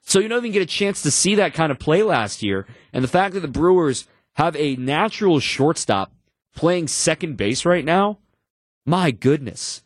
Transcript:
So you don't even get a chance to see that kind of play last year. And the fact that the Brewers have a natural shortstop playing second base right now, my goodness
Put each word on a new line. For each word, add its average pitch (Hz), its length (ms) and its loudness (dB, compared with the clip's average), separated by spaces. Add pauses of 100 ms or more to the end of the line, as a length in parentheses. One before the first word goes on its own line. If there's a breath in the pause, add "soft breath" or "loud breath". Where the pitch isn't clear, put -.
So - 180 0
you 214 100 2
don't 240 100 0
even 240 140 -4
get 190 100 2
a 170 40 -2
chance 202 360 -4
to 147 80 0
see 196 260 2
that 190 180 2
kind 160 180 0
of 123 60 -6
play 170 240 2
last 131 400 -2
year. 98 240 -2 (260 soft breath)
And 123 100 -2
the 127 60 -2
fact 185 260 0
that 196 60 -4
the 160 80 -8
Brewers 151 580 2 (280)
have 160 200 0
a 143 220 -2
natural 156 640 0
shortstop 123 720 -2 (420)
playing 170 320 0
second 160 500 -2
base 101 280 -2
right 175 200 2
now, 196 340 0 (680)
my 170 240 2
goodness 127 760 -2